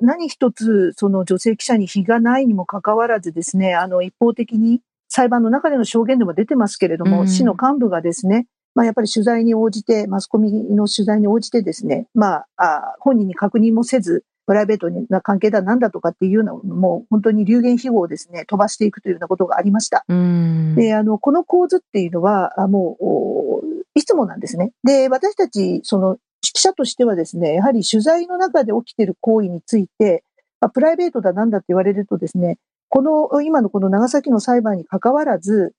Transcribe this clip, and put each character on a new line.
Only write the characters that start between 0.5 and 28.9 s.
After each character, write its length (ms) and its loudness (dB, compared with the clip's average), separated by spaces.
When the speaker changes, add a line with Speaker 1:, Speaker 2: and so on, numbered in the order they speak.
Speaker 1:
つ 440 0
そ 140 -2
の 140 0
女 140 -2
性 180 0
記 100 -12
者 120 2
に 100 0
非 160 -2
が 160 0
な 200 2
い 60 2
に 80 2
も 120 -2
か 160 -10
か 140 0
わ 100 2
ら 140 0
ず 120 -8
で 120 -6
す 140 -4
ね、 180 0
あ 120 0
の、 140 -2
一 160 -8
方 160 2
的 240 -4
に 240 2
裁 180 2
判 160 2
の 60 2
中 200 0
で 60 -2
の 80 0
証 220 0
言 120 0
で 60 2
も 100 -2
出 120 0
て 100 -2
ま 140 2
す 80 -12
け 100 0
れ 80 0
ど 80 -6
も、 180 2
Speaker 2:
う 40 2
ん。 20 2
Speaker 1:
市 160 2
の 180 2
幹 180 2
部 100 2
が 120 -2
で 120 -2
す 140 -4
ね、 200 2
ま 100 2
あ、 20 4
や 60 0
っ 20 -4
ぱ 80 -2
り 80 -2
取 160 0
材 180 2
に 100 4
応 160 2
じ 140 -8
て、 240 0
マ 140 -4
ス 60 -14
コ 100 0
ミ 140 2
の 140 2
取 180 -2
材 140 2
に 80 2
応 140 2
じ 100 -12
て 120 0
で 100 -4
す 120 -10
ね、 300 -4
ま 220 2
あ、 80 -8
あ、 440 -2
本 180 2
人 100 0
に 80 -6
確 240 -2
認 140 4
も 100 2
せ 160 0
ず、 240 -4
プ 80 2
ラ 80 2
イ 20 -2
ベ 100 0
ー 40 -6
ト 100 -4
な 120 0
関 160 -2
係 140 2
だ 100 0
な 140 0
ん 40 2
だ 120 0
と 100 -10
か 80 0
っ 40 -8
て 120 -2
い 40 2
う 20 2
よ 100 4
う 20 2
な 100 -4
の 100 -14
も、 480 -2
本 100 2
当 100 2
に 140 2
流 160 4
言 160 2
飛 120 -6
語 100 2
を 80 0
で 100 -8
す 140 -16
ね、 140 -12
飛 140 -2
ば 80 4
し 100 -6
て 80 0
い 60 2
く 80 -16
と 100 -10
い 20 0
う 20 0
よ 40 -4
う 40 -8
な 60 -8
こ 100 -2
と 80 2
が 120 -2
あ 40 -2
り 80 2
ま 100 2
し 100 -6
た。 200 0
Speaker 2:
う 40 0
ん。 640 2
Speaker 1:
で、 200 2
あ 80 0
の、 160 0
こ 120 0
の 120 0
構 240 2
図 100 0
っ 20 2
て 220 -4
い 60 -2
う 40 -6
の 100 -4
は、 380 0
あ、 80 0
も 320 0
う、 60 -4
お、 560 -2
い 100 -18
つ 120 0
も 100 0
な 100 -10
ん 40 -14
で 80 -12
す 100 -10
ね。 140 -4
で、 260 4
私 260 -2
た 120 0
ち、 360 -4
そ 160 -2
の、 180 0
記 180 -6
者 140 2
と 120 -2
し 100 -8
て 100 2
は 100 0
で 100 -2
す 120 -12
ね、 160 0
や 100 0
は 80 2
り 120 0
取 180 0
材 260 0
の 100 -6
中 260 0
で 100 -2
起 200 -6